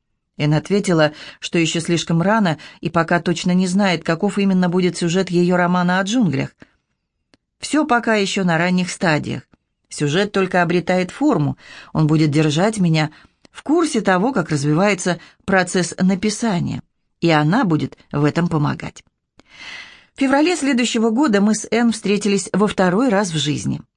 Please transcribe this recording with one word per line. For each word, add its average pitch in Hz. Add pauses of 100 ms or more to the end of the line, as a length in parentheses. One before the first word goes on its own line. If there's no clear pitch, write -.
(380)
Энн 151
ответила, 160 (280)
что -
ещё 165
слишком 165
рано 190 (240)
и -
пока 165
точно 175
не 185
знает, 185
каков 180
именно 185
будет 180
сюжет 185
её 175
романа 180
о -
джунглях. 185 (1040)
Всё 302
пока 240
ещё 196
на 170
ранних 180
стадиях. 151 (480)
Сюжет 175
только 190
обретает 180
форму, 170 (340)
он 156
будет 156
держать 156
меня 160 (400)
в -
курсе 311
того, 190
как 165
развивается 170 (240)
процесс 185
написания, 185 (380)
и 165
она 160
будет 151 (160)
в 147
этом 165
помогать. 151 (1120)
В -
феврале 285
следующего 240
года 226
мы 208
с 214
Энн 233
встретились 202
во 196
второй 190
раз 196
в 160
жизни. 147 (160)